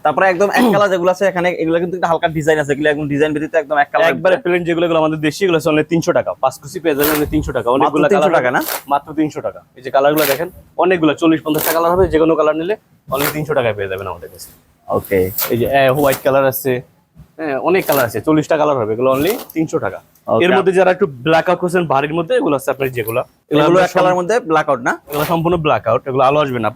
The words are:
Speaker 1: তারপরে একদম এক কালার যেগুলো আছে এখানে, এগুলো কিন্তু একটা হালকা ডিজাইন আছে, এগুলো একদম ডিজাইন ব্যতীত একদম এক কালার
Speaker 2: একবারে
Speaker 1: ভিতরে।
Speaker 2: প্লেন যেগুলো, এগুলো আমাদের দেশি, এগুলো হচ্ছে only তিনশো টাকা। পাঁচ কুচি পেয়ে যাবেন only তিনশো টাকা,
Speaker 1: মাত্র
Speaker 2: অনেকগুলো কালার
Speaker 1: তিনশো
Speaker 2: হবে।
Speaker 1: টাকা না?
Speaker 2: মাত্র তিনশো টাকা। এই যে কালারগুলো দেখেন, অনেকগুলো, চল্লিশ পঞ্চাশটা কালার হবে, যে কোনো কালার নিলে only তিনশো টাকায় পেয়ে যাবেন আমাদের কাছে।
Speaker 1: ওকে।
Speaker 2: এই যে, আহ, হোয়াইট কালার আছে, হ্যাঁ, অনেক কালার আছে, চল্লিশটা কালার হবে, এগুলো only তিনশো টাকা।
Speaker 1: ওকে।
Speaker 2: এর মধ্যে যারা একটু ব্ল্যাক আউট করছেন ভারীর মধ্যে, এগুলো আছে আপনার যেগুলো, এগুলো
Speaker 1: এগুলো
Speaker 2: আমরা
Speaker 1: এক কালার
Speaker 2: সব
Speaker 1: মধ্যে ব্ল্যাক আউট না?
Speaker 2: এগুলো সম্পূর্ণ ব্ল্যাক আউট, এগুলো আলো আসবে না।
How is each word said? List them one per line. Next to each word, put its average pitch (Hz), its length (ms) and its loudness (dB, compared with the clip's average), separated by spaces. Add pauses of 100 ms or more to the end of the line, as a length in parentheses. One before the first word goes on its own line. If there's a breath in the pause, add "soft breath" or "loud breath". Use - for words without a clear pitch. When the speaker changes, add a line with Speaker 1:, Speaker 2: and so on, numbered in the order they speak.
Speaker 1:
তারপরে 151 260 0
একদম 196 260 2
এক 247 160 4
কালার 202 200 2
যেগুলো 180 220 0
আছে - 160 -4
এখানে, 180 180 -2 (120)
এগুলো 165 220 0
কিন্তু 180 140 -4
একটা 175 140 -2
হালকা 165 160 0 (100)
ডিজাইন 156 240 2
আছে, 143 140 -2
এগুলো 151 180 -2
একদম 151 200 -4
ডিজাইন 151 200 2
ব্যতীত 151 200 -4 (100)
একদম 147 200 -4
এক - 100 -4
কালার 160 180 2
Speaker 2:
একবারে 180 240 0
Speaker 1:
ভিতরে। - 80 -2
Speaker 2:
প্লেন 175 240 0
যেগুলো, 165 200 0
এগুলো 160 160 2
আমাদের 156 240 0
দেশি, 147 180 -4
এগুলো 170 120 2
হচ্ছে 160 160 -2
only 151 180 2
তিনশো 165 260 0
টাকা। 104 140 0 (120)
পাঁচ 131 180 0
কুচি 147 220 -14
পেয়ে 160 140 0
যাবেন 147 180 2
only 147 180 0
তিনশো 147 240 -2
টাকা, 113 100 -4
Speaker 1:
মাত্র 123 100 4
Speaker 2:
অনেকগুলো 151 260 2
কালার 147 100 2
Speaker 1:
তিনশো 151 160 4
Speaker 2:
হবে। 165 80 2
Speaker 1:
টাকা 127 180 0
না? 208 60 0 (320)
Speaker 2:
মাত্র 143 140 -2 (120)
তিনশো 151 280 -4
টাকা। 92 120 -10 (180)
এই 127 80 -20
যে 135 100 -10
কালারগুলো 147 360 2
দেখেন, 156 160 -4 (360)
অনেকগুলো, 170 280 2 (100)
চল্লিশ 160 240 4
পঞ্চাশটা 151 300 -2
কালার 170 180 2
হবে, 185 100 2 (100)
যে 160 100 4
কোনো 160 160 2
কালার 151 220 2
নিলে 190 140 -4 (380)
only 143 220 -2
তিনশো 151 220 -6
টাকায় 117 200 0
পেয়ে 98 140 -6
যাবেন 98 220 -8
আমাদের 82 200 -16
কাছে। - 160 -20 (480)
Speaker 1:
ওকে। 101 220 -2 (320)
Speaker 2:
এই 120 80 0
যে, 117 60 0 (120)
আহ, 135 200 4
হোয়াইট 139 280 0
কালার 135 280 2
আছে, - 180 -4 (680)
হ্যাঁ, 151 160 -6 (120)
অনেক 180 220 2
কালার 139 200 2
আছে, 110 180 -8
চল্লিশটা 156 340 2
কালার 151 180 0
হবে, 110 160 -2
এগুলো 127 200 0
only 160 180 0 (220)
তিনশো 160 300 -2
টাকা। 92 140 -8 (280)
Speaker 1:
ওকে। 113 180 2
Speaker 2:
এর 180 120 4
মধ্যে 190 220 2
যারা 185 160 4
একটু 196 120 0 (180)
ব্ল্যাক 160 240 2
আউট 175 140 0
করছেন 180 200 0 (100)
ভারীর 147 240 0
মধ্যে, 170 220 -2
এগুলো 147 200 0
আছে - 140 -4
আপনার 131 140 -4 (100)
যেগুলো, 113 240 -2
এগুলো - 420 -2
Speaker 1:
এগুলো - 40 4
Speaker 2:
আমরা 175 200 4
Speaker 1:
এক 180 100 -12
কালার 180 160 4
Speaker 2:
সব 180 60 0
Speaker 1:
মধ্যে 180 160 0 (140)
ব্ল্যাক 156 220 0
আউট 123 160 -2
না? 190 60 0 (160)
Speaker 2:
এগুলো 147 240 -2
সম্পূর্ণ 170 220 0 (100)
ব্ল্যাক 127 240 0
আউট, 120 200 0
এগুলো 135 200 0
আলো 147 140 2
আসবে 127 220 -4
না। 107 100 -2